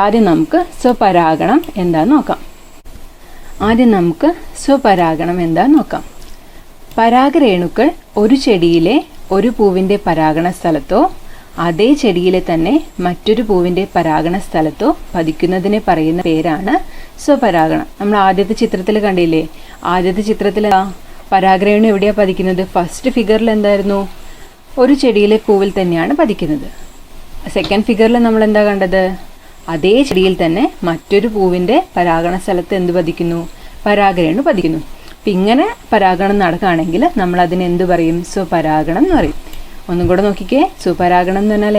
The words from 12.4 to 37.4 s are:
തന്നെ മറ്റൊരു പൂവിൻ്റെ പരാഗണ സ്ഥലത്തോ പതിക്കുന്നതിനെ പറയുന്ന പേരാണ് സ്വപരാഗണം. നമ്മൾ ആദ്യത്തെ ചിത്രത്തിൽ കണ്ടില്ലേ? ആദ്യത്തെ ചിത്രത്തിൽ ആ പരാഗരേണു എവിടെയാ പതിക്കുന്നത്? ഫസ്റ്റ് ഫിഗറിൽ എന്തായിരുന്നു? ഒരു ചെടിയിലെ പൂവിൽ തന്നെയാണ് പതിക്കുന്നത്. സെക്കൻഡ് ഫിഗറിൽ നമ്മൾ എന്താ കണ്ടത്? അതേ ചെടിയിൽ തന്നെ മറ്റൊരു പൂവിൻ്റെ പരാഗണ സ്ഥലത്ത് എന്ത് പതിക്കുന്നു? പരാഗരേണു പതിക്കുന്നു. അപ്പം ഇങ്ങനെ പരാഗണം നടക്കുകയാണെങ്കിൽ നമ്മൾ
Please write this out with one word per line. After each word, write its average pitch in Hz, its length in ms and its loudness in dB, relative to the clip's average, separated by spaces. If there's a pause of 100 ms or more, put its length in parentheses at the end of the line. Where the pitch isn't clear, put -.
തന്നെ 165 240 0 (320)
മറ്റൊരു 214 440 -2
പൂവിൻ്റെ 180 340 0 (120)
പരാഗണ 165 400 0 (120)
സ്ഥലത്തോ 156 420 -2 (240)
പതിക്കുന്നതിനെ 180 720 -2
പറയുന്ന 165 400 0
പേരാണ് 160 460 -2 (500)
സ്വപരാഗണം. 160 640 2 (120)
നമ്മൾ 202 160 0 (120)
ആദ്യത്തെ 190 340 0
ചിത്രത്തിൽ 208 340 -2 (100)
കണ്ടില്ലേ? 170 380 0 (500)
ആദ്യത്തെ 185 360 0
ചിത്രത്തിൽ 214 380 0 (120)
ആ - 20 -2 (520)
പരാഗരേണു 196 580 4
എവിടെയാ 202 280 2
പതിക്കുന്നത്? 185 440 0 (120)
ഫസ്റ്റ് 180 420 -2
ഫിഗറിൽ 220 400 0
എന്തായിരുന്നു? 202 420 0 (840)
ഒരു 262 180 4
ചെടിയിലെ 208 360 2 (100)
പൂവിൽ 196 220 2 (100)
തന്നെയാണ് 175 400 0
പതിക്കുന്നത്. 185 480 -2 (880)
സെക്കൻഡ് 214 340 0
ഫിഗറിൽ 226 280 4 (100)
നമ്മൾ 220 220 2
എന്താ 208 200 4
കണ്ടത്? 190 340 0 (720)
അതേ 170 220 2 (140)
ചെടിയിൽ 185 340 2
തന്നെ 170 200 0 (260)
മറ്റൊരു 202 460 -2
പൂവിൻ്റെ 185 420 0 (180)
പരാഗണ 175 400 0 (100)
സ്ഥലത്ത് 180 360 -2
എന്ത് 175 180 -2
പതിക്കുന്നു? 170 420 -4 (460)
പരാഗരേണു 196 600 0
പതിക്കുന്നു. 170 320 -2 (360)
അപ്പം - 200 -4
ഇങ്ങനെ 226 280 2 (260)
പരാഗണം 196 520 2
നടക്കുകയാണെങ്കിൽ 170 600 0 (160)
നമ്മൾ 180 240 0